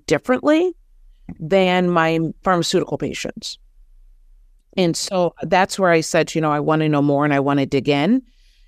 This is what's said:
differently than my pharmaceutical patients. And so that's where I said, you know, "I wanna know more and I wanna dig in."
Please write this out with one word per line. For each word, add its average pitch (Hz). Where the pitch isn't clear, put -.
differently 302
than 180
my 165
pharmaceutical 170
patients. -
And 175
so 180
that's 185
where 180
I 165
said, 156
you 160
know, 156
"I 147
wanna 156
know 147
more 143
and 147
I 139
wanna 139
dig 139
in." 165